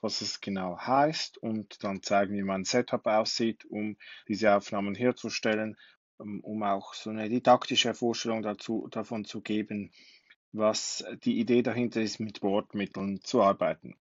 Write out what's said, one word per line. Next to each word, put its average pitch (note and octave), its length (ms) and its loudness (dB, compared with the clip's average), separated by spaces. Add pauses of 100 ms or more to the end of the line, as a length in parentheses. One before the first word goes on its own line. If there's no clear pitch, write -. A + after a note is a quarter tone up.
was G#2+ 200 -4
es G2+ 200 -8
genau F#2 360 -4
heißt C#3 600 2
und A2 460 -6
dann G2 180 -4
zeigen, G2+ 340 2
wie G2+ 80 -2
mein F#2+ 200 -2
Setup A#2 420 0
aussieht, A2 600 0
um G#2+ 300 -6 (320)
diese G#2 280 4
Aufnahmen G2+ 400 -2
herzustellen, A2 840 0 (420)
ähm, G#2 220 -10
um G#2+ 220 -6
auch G2 320 -2
so - 160 -8
eine A2 180 -4
didaktische B2 640 4
Vorstellung A2+ 480 -2
dazu, G#2+ 480 -4
davon G#2+ 340 -6
zu G#2+ 180 -10
geben, G#2 500 -4 (600)
was G#2+ 540 0 (180)
die A2+ 160 2
Idee A#2+ 220 4
dahinter A2+ 400 0
ist, G#2 180 -4
mit A2 220 -8
Wortmitteln G2 800 -2
zu A#2 220 2
arbeiten. E2 600 2